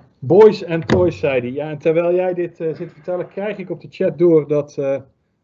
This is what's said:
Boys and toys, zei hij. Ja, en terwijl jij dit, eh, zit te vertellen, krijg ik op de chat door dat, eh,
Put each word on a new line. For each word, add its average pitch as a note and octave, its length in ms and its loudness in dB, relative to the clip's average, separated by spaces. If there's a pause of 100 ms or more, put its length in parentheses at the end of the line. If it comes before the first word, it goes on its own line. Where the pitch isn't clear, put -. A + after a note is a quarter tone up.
(200)
Boys F#3+ 460 6
and E3 220 -4
toys, F3+ 320 2
zei C#3 200 0
hij. A#2+ 120 -4
Ja, C#3+ 180 -8
en D3 80 -10
terwijl E3+ 380 0
jij F3+ 180 -2
dit, F3 260 -8
eh, E3 80 -6
zit D#3 200 -8
te - 60 -20
vertellen, F3+ 340 -8
krijg G3 300 -8
ik F#3+ 120 -12
op D#3+ 120 -10
de D3+ 80 -18
chat F3+ 280 -4
door D#3+ 300 4
dat, D3 300 -2
eh, C#3 180 -2 (480)